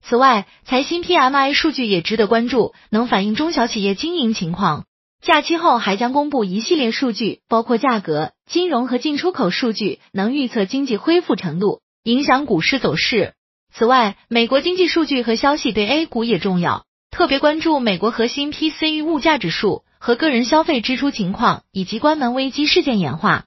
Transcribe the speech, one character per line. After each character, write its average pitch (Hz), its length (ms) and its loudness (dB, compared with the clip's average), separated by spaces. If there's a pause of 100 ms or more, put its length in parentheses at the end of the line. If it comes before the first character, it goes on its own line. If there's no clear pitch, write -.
此 233 120 0
外， 240 300 4 (180)
财 262 180 0
新 339 180 -4
P 359 140 0
M 269 180 4
I 277 200 2
数 311 180 0
据 247 140 -4
也 190 160 0
值 208 160 -2
得 214 100 2
关 233 220 2
注， 240 240 0 (160)
能 226 180 0
反 202 180 0
映 214 100 -2
中 311 180 -2
小 240 140 0
企 233 140 -4
业 196 140 0
经 339 220 -4
营 226 160 0
情 170 180 -4
况。 175 320 -2 (380)
假 320 180 2
期 311 160 -2
后 330 220 2
还 262 180 0
将 247 160 -2
公 294 180 0
布 277 140 0
一 190 160 -2
系 277 160 0
列 247 160 0
数 233 220 -2
据， 202 340 -4
包 233 160 2
括 233 140 0
价 233 240 0
格、 151 320 -4 (120)
金 349 240 0
融 254 200 0
和 247 80 0
进 294 200 -2
出 349 140 0
口 233 180 0
数 226 220 -2
据， 196 300 -4 (100)
能 208 240 -2
预 262 140 -2
测 208 160 0
经 269 200 -4
济 240 120 -2
恢 339 240 2
复 269 160 -2
程 175 240 -4
度， 196 180 0 (240)
影 247 220 0
响 285 200 2
股 214 140 2
市 269 200 0
走 165 180 0
势。 - 360 0 (400)
此 - 120 0
外， 233 320 2 (100)
美 233 200 2
国 262 120 2
经 349 160 0
济 359 140 2
数 330 160 2
据 262 180 -2
和 226 120 2
消 285 200 2
息 285 160 -2
对 208 160 0
A 302 180 0
股 233 200 -4
也 233 120 0
重 185 220 0
要， 156 240 -2 (260)
特 - 200 0
别 285 100 0
关 302 220 2
注 311 180 2
美 214 180 0
国 202 140 0
核 233 160 0
心 285 240 -4
P 311 200 -2
C 311 320 -2
物 311 180 -2
价 311 160 2
指 180 140 -4
数 - 320 -2 (160)
和 240 160 0
个 320 140 0
人 247 140 2
消 311 200 2
费 302 180 0
支 254 160 -2
出 277 140 0
情 185 200 -4
况， 208 400 0
以 190 140 -4
及 214 140 -8
关 302 180 2
门 247 160 -2
危 269 180 -2
机 294 140 -2
事 320 180 2
件 247 160 0
演 147 180 -2
化。 160 300 0